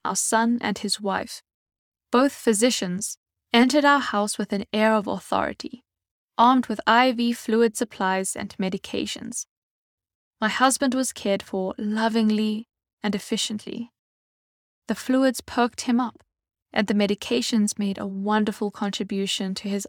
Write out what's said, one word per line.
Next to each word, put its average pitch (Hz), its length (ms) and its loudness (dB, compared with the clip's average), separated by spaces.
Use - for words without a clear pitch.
our 196 140 -2
son 233 420 2
and 208 200 -2
his 202 200 -4
wife, 190 420 -6
both 269 220 4
physicians, 208 840 0
entered 262 320 6
our 285 160 6
house 208 360 -2
with 208 140 -4
an 202 220 -2
air 220 200 4
of 208 140 0
authority, - 760 -4
armed 247 300 6
with 208 180 -4
I 247 280 6
V 233 180 0
fluid 226 460 2
supplies 190 580 -2
and - 220 -10
medications. - 920 -6
My 214 80 0
husband 262 440 2
was 262 200 -2
cared 196 280 -2
for 190 360 -6
lovingly 214 920 0
and 208 140 -2
efficiently. 214 800 -6
The 214 80 -2
fluids 262 440 2
perked - 420 -2
him 247 200 2
up, - 200 -8
and 214 140 0
the 220 60 0
medications 208 840 0
made 196 180 -4
a 202 80 -6
wonderful 202 680 -2
contribution 196 840 -4
to - 140 -8
his 202 200 -4